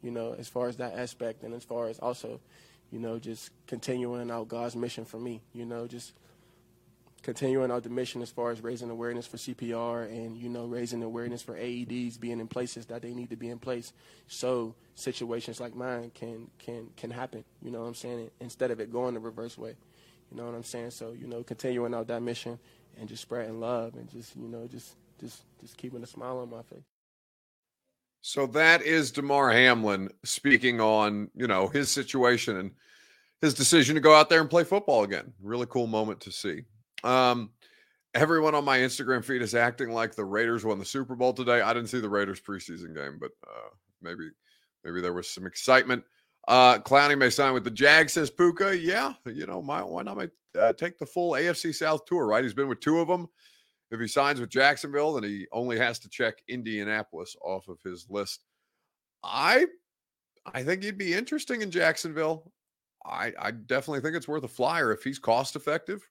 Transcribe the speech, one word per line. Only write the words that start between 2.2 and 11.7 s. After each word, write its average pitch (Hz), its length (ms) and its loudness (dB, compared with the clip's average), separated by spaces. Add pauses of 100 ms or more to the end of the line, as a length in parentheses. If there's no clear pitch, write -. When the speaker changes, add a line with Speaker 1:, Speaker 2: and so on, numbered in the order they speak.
Speaker 1:
you 113 80 -12
know, 117 200 -6
just 113 300 -12 (180)
continuing 120 640 -6
out 113 160 -8
God's 120 280 -6
mission 117 280 -8
for 113 160 -16
me, 117 220 -10 (100)
you 120 140 -12
know, 117 220 -10
just 120 260 -16 (1080)
continuing 131 480 -2
out 123 140 -2
the 117 60 -12
mission 123 320 -6
as 117 80 -10
far 120 220 -6
as 113 100 -10
raising 120 280 -10
awareness 120 380 -8
for 117 100 -16
C 123 160 -12
P 117 200 -8
R 117 300 -4
and, 113 340 -12
you 120 100 -12
know, 120 180 -8
raising 120 380 -6
awareness 117 380 -8
for 107 160 -14
A 117 100 -8
E 123 180 -8